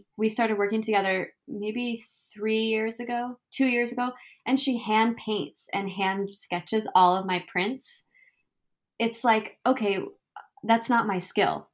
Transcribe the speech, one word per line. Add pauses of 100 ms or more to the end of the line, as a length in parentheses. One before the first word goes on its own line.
(160)
we
started
working
together (160)
maybe (280)
three
years
ago, (120)
two
years
ago. (340)
And
she
hand
paints
and
hand
sketches
all
of
my
prints. (920)
It's
like,
okay, (640)
that's
not
my
skill.